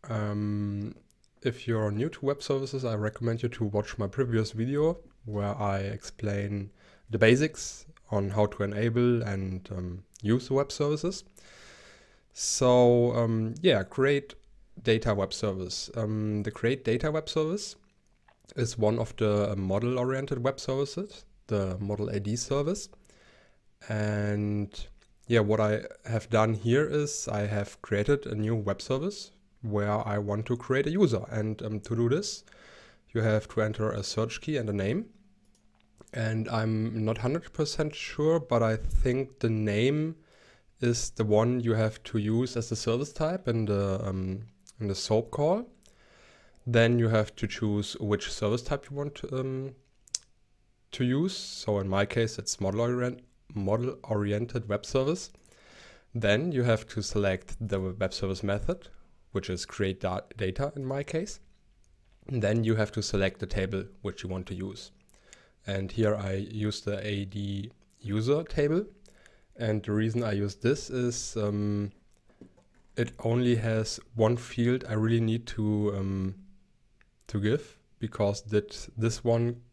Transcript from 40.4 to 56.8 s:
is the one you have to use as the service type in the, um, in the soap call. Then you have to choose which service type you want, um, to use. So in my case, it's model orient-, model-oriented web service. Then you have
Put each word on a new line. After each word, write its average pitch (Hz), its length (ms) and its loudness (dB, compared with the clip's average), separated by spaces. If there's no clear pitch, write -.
is 120 300 0
the - 160 0
one 113 340 4
you 117 140 2
have 110 300 2
to - 160 -4
use 113 360 0
as 113 140 -4
the 117 60 0
service 123 360 -2
type 170 360 -2
in 117 180 2
the, 98 420 0
um, 95 340 -4
in 110 80 -4
the 98 80 0
soap 113 360 0
call. 185 360 0
Then 117 340 6
you 113 100 4
have 107 280 2
to 107 100 -2
choose 104 520 -2
which 104 320 0
service 110 300 0
type 139 280 -4
you 139 60 -10
want, 143 260 -6
um, 131 440 -6
to - 120 -4
use. 147 320 0
So - 440 -4
in 98 100 -2
my 98 160 4
case, 113 340 0
it's - 220 -6
model 101 200 0
orient-, 123 400 -2
model-oriented 107 1160 -2
web 104 160 -2
service. 143 460 -2
Then 113 380 2
you 123 100 2
have 113 260 2